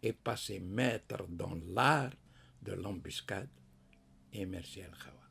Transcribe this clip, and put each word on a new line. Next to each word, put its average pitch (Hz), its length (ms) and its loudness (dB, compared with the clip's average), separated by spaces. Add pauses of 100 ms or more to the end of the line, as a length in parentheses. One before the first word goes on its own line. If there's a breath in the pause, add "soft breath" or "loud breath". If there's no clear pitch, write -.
est 113 120 2
passé 117 460 -2
maître 107 680 0
dans 87 260 -4 (180)
l'art 135 400 6 (480 loud breath)
de 104 120 -4
l'embuscade. 98 760 -4 (840)
Et 101 120 -2
merci 92 360 -6
Al 85 100 -14
Khawa. - 400 -16